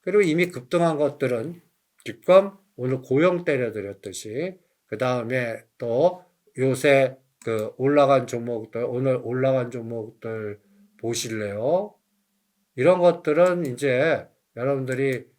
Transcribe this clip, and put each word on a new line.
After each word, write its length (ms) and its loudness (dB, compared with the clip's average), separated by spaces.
그리고 220 2
이미 280 2
급등한 460 0
것들은 640 -2
지금 480 4
오늘 260 -4
고용 420 2
때려드렸듯이, 1120 -6
그 100 -10
다음에 680 -4
또 480 0
요새 600 2
그 300 -4
올라간 500 4
종목들, 580 -6
오늘 380 -2
올라간 480 0
종목들 920 -10
보실래요? 960 -4
이런 240 4
것들은 680 4
이제 600 0
여러분들이 840 -4